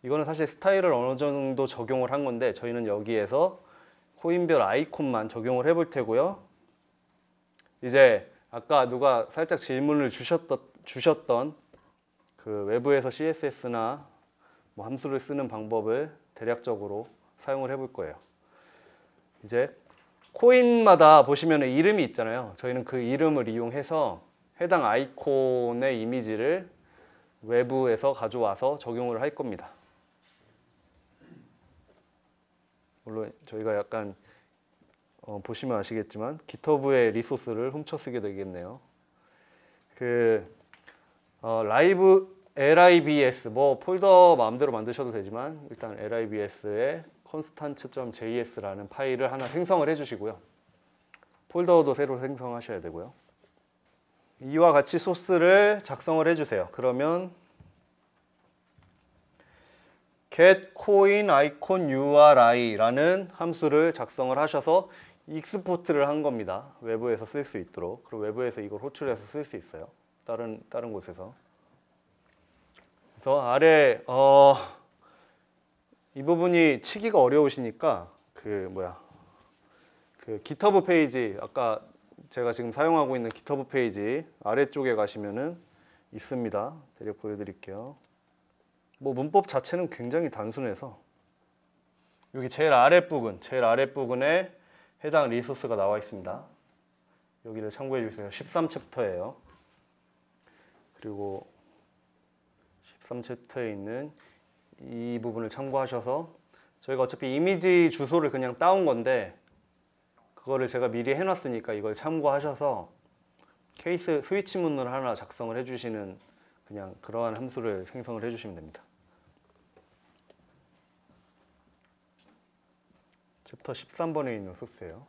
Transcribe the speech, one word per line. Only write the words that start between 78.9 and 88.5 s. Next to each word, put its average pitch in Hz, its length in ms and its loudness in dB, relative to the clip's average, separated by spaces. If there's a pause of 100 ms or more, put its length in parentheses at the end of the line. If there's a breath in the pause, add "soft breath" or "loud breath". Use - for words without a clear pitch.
그 107 240 -12
깃허브 196 440 2
페이지, 131 560 0
아까 113 400 -4 (480)
제가 117 220 -4
지금 117 200 -8
사용하고 143 440 0
있는 117 140 -6
깃허브 135 380 -8
페이지 120 580 -2 (180)
아래쪽에 131 520 -2
가시면은 107 640 -6 (540 soft breath)
있습니다. 113 600 -6 (240)
대략 104 220 -12
보여드릴게요. 104 760 -14 (1040)